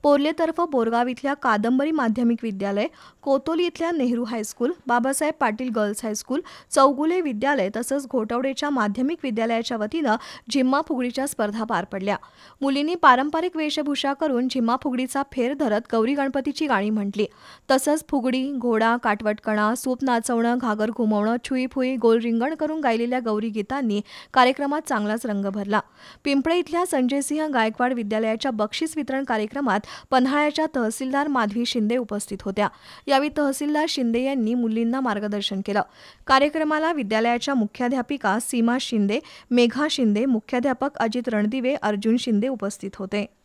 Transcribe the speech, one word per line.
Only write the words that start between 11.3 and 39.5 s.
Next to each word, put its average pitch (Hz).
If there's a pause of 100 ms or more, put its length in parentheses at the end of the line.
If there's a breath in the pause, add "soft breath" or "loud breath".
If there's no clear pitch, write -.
पार 202
पडल्या. 196 (440 loud breath)
मुलींनी 285
पारंपरिक 320
वेशभूषा 294
करून 262
झिम्मा 240
फुगडीचा 262
फेर 254
धरत 233 (100)
गौरी 233
गणपतीची 277
गाणी 214
म्हटली. 202 (460 loud breath)
तसंच 294
फुगडी, 262
घोडा, 233
काटवटकणा, 214
सूप 254
नाचवणं, 233
घागर 220
घुमवणं, 214
छुईफुई, 254
गोल 226
रिंगण 233
करून 311
गायलेल्या 240
गौरी 214
गीतांनी 214 (320 loud breath)
कार्यक्रमात 277
चांगलाच 220
रंग 202
भरला. 202 (520 loud breath)
पिंपळे 285
इथल्या 339
संजयसिंह 285
गायकवाड 247
विद्यालयाच्या 220
बक्षीस 214
वितरण 269
कार्यक्रमात 220 (300 loud breath)
पन्हाळ्याच्या 294 (100)
तहसीलदार 262
माधवी 233
शिंदे 233
उपस्थित 208
होत्या. 202 (400 loud breath)
यावेळी 277
तहसीलदार 294
शिंदे 233
यांनी 254
मुलींना 233
मार्गदर्शन 208
केलं. 202 (460 loud breath)
कार्यक्रमाला 302
विद्यालयाच्या 240
मुख्याध्यापिका 240
सीमा 233
शिंदे, 208 (320 loud breath)